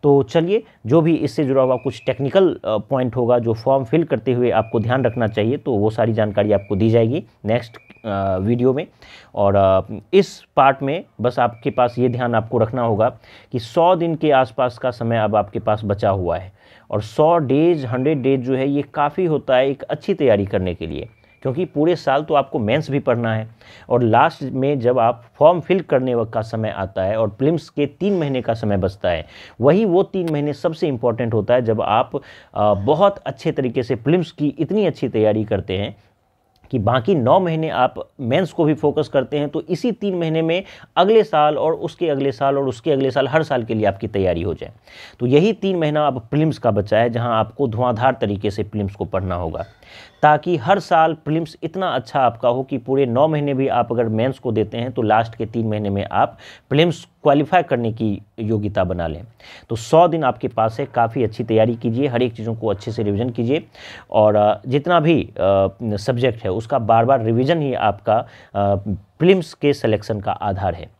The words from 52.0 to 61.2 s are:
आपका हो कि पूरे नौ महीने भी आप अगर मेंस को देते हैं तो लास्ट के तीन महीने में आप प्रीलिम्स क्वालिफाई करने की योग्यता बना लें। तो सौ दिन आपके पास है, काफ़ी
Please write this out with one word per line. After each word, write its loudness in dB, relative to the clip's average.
आपका 2
हो -2
कि -6
पूरे 0
नौ 2
महीने -2
भी 0
आप 0
अगर 0
मेंस -2
को -6
देते -2
हैं -6
तो -4
लास्ट 0
के -6
तीन -4
महीने -4
में -2
आप 0
प्रीलिम्स 0
क्वालिफाई 4
करने -2
की -4
योग्यता -2
बना -4
लें। -8
तो -4
सौ 4
दिन -2
आपके -2
पास -2
है, -4
काफ़ी 0